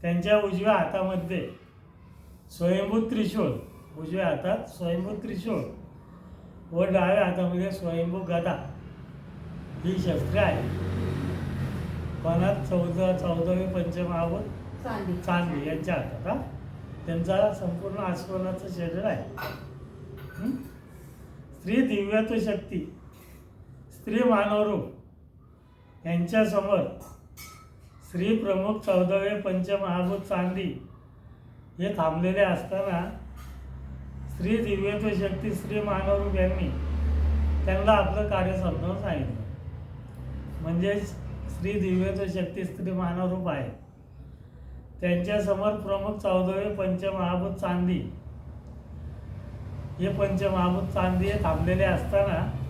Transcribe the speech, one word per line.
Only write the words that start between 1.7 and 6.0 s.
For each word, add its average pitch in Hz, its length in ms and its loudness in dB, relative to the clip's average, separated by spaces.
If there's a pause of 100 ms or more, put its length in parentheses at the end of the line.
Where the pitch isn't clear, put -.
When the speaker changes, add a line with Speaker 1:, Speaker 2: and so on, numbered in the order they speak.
Speaker 1:
स्वयंभू 202 580 4
त्रिशूळ, 208 400 2 (480)
उजव्या 165 300 0
हातात 175 380 0
स्वयंभू 185 500 -2
त्रिशूळ 196 460 -4 (1080)